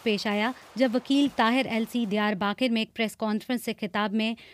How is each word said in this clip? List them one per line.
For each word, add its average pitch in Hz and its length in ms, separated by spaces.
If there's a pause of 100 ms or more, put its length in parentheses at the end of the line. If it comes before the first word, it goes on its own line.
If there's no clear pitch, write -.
पेश 208 220
आया 208 280 (240)
जब 247 180
वकील 277 320
ताहिर 240 380
एलसी 226 400
दियार 208 280
बाकिर 202 360
में 220 120
एक 220 120
प्रेस 214 200
कॉन्फ्रेंस 220 480
से 226 100
खिताब 208 400
में 220 240 (180)